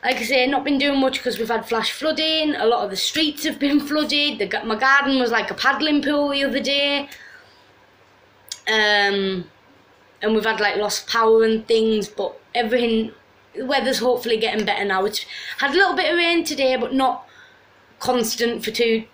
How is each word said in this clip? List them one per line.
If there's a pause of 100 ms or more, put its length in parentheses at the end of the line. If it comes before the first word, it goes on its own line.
Like
I
say,
not
been
doing
much
'cause
we've
had
flash
flooding.
A
lot
of
the
streets
have
been
flooded.
The
ga-,
my
garden
was
like
a
paddling
pool
the
other
day. (1600)
Um, (720)
and
we've
had,
like,
lost
power
and
things,
but (160)
everything, (420)
the
weather's
hopefully
getting
better
now.
It's (320)
had
a
little
bit
of
rain
today,
but
not (720)
constant
for
two (100)